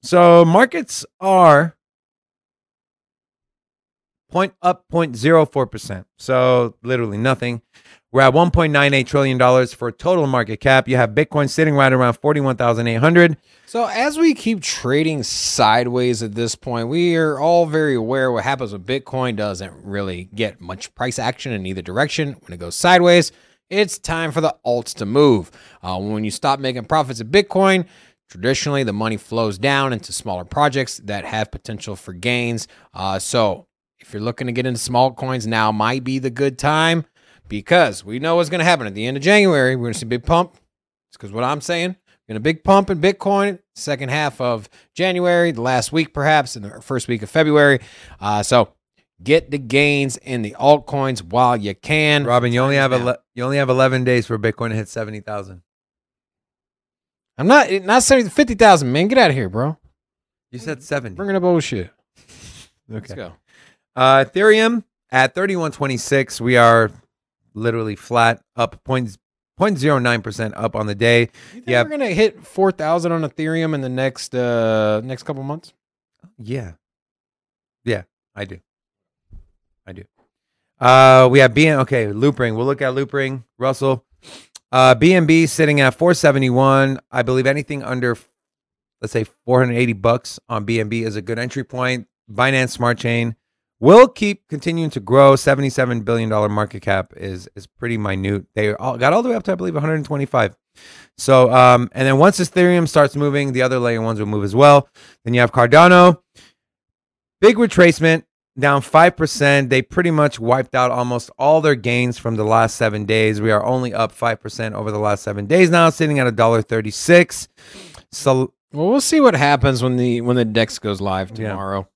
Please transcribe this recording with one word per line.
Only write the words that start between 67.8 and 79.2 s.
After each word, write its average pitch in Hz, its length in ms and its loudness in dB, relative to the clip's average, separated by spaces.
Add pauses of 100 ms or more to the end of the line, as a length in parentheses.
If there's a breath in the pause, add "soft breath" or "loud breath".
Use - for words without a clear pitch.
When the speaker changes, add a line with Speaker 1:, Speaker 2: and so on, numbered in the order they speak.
Speaker 1:
flat, 117 480 0 (120)
up - 280 -6
point, 127 340 -6 (400)
point 190 200 0
zero 139 220 0
nine 120 220 0
percent 107 360 -8
up 110 180 -6
on 110 100 -4
the 104 100 -6
day. 117 260 4
Speaker 2:
You 113 60 -2 (260 loud breath)
think 240 160 -18
Speaker 1:
You 123 60 0
have 120 120 0
Speaker 2:
we're 302 40 -10
gonna 277 180 -4
hit 202 360 -2
four 190 280 -2
thousand 165 400 -4
on 165 80 -4
Ethereum 160 520 -4
in 143 60 -6
the 131 100 -8
next, 131 460 -6
uh, 113 720 -2
next 131 180 -12
couple 139 200 -10
months? 147 300 -12 (640)
Speaker 1:
Yeah. 110 360 -12 (1120)
Yeah, 104 180 -6 (320)
I 101 80 -10
do. 92 160 -16 (1300)